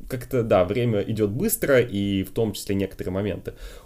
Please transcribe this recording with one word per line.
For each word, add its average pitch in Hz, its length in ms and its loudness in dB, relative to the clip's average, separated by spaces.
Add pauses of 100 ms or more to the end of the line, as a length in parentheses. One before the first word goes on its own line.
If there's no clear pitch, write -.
как-то, 123 340 -2
да, 107 220 6
время 110 360 2
идет 104 300 0
быстро, 139 500 2
и 101 420 0
в - 100 -10
том 113 200 0
числе - 220 -4
некоторые 98 400 -2
моменты 95 400 -4 (320)